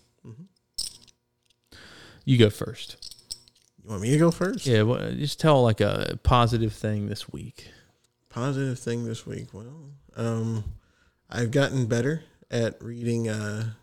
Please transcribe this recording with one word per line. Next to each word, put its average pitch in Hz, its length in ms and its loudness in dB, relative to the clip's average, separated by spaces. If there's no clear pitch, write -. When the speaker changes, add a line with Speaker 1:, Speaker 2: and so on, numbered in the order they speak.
Speaker 1:
Mm-hmm. 120 180 -20
Speaker 2:
You 131 120 4
go 110 120 10
first. - 480 -10
Speaker 1:
You - 60 -20
want 104 140 -6
me 117 80 2
to 151 60 4
go 170 140 6
first? 190 340 -4
Speaker 2:
Yeah, 113 180 6
well, 110 280 0
just 135 280 -6
tell, 147 240 6
like, 110 180 4
a 98 420 -2
positive 117 500 4
thing 104 340 -4
this 104 240 -10
week. - 380 -16
Speaker 1:
Positive 135 500 -4
thing 120 260 -4
this 113 200 -8
week. 113 280 -10
Well, 139 380 -18
um, 113 480 -2
I've 117 220 -2
gotten 135 340 2
better 123 380 0
at 117 340 -2
reading, 117 460 -4
uh, 107 360 -4